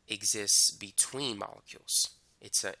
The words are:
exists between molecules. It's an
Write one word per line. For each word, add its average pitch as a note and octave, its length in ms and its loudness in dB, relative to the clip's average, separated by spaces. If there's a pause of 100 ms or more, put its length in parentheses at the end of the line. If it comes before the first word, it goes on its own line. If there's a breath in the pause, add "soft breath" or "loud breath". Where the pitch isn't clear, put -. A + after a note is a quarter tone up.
exists G#2 640 2
between A2+ 680 -2
molecules. - 720 -4 (280)
It's - 240 -2
an F#2+ 180 -4